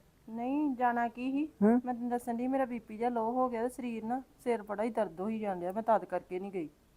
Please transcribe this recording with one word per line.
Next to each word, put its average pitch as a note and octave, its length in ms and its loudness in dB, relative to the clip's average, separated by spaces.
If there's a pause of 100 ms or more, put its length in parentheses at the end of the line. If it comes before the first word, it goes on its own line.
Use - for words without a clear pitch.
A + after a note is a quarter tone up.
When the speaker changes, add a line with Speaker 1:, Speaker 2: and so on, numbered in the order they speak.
(300)
Speaker 1:
ਨਹੀਂ, C4 460 0
ਜਾਣਾ A#3+ 320 2
ਕੀ A#3+ 240 -4
ਸੀ, C#4+ 140 0
Speaker 2:
ਹੂੰ। A#3+ 400 6
Speaker 1:
ਮੈਂ B3 80 -2
ਤੈਨੂੰ A#3+ 160 -4
ਦੱਸਣ A#3+ 240 -2
ਡਈ, A#3+ 140 -2
ਮੇਰਾ C4+ 180 2
ਬੀਪੀ A#3 320 -8
ਜਿਹਾ A#3 120 0
ਲੋ A#3 220 0
ਹੋ B3+ 180 2
ਗਿਆ A#3 140 -2
ਤੇ B3+ 60 2
ਸਰੀਰ A#3 340 -6
ਨਾ, B3 180 -2 (220)
ਸਿਰ A#3 180 0
ਬੜਾ G3+ 220 -4
ਹੀ A#3+ 60 0
ਦਰਦ F#3 320 -2
ਹੋਈ A3 180 -2
ਜਾਣ G3 200 -2
ਡਿਆ, F3 120 -2
ਮੈਂ A3 120 -2
ਤਦ G#3 220 4
ਕਰਕੇ F3+ 340 -4
ਨਹੀਂ G3 120 -8
ਗਈ। E3+ 180 -4 (280)